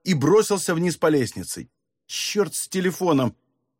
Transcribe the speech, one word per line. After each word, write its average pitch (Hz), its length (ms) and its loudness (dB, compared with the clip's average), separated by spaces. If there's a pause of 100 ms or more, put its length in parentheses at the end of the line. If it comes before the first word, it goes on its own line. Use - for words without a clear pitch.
и 190 100 0
бросился 185 600 2
вниз 165 220 0
по 170 120 2
лестнице. 117 600 -2 (380)
Черт - 480 -4
с - 140 -8
телефоном! 175 680 0 (420)